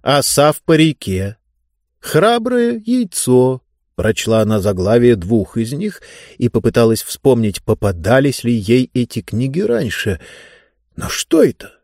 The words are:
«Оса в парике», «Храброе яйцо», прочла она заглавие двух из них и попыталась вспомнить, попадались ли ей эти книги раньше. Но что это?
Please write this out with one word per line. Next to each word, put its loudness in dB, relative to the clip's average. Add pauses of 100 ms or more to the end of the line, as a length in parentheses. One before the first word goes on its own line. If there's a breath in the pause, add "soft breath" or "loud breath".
«Оса 2
в -8
парике», 0 (600)
«Храброе 0
яйцо», 0 (340)
прочла 0
она 0
заглавие 2
двух -2
из -4
них -8 (360 loud breath)
и 0
попыталась 2
вспомнить, 0
попадались -2
ли 0
ей 0
эти -4
книги -4
раньше. -4 (760 loud breath)
Но -10
что 0
это? -2 (120)